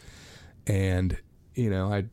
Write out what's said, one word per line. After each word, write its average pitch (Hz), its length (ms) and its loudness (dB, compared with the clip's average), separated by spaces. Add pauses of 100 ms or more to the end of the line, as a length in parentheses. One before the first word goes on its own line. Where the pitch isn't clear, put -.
(680)
And, 92 520 2 (360)
you 120 160 0
know, 95 220 0
I 101 200 0